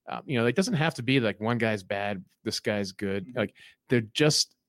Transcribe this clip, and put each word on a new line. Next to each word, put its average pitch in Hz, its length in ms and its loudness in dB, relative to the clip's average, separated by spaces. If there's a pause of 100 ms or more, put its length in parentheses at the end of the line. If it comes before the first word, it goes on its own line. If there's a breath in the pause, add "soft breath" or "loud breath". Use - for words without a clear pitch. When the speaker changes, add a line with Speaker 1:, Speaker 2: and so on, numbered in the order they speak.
Speaker 1:
um, - 180 -8
you 127 100 -2
know, 117 100 4
it 123 100 2
doesn't 196 180 2
have 156 200 2
to 123 100 -8
be, 131 160 4
like, 104 200 0
one 117 160 0
guy's 110 280 0
bad, 101 400 -4 (180)
this 110 160 -4
guy's 101 320 -2
good. 98 380 -4
Speaker 2:
Mm-hmm. - 100 -8
Speaker 1:
Like, 104 160 -2 (360 loud breath)
there 120 100 4
just - 560 2 (120)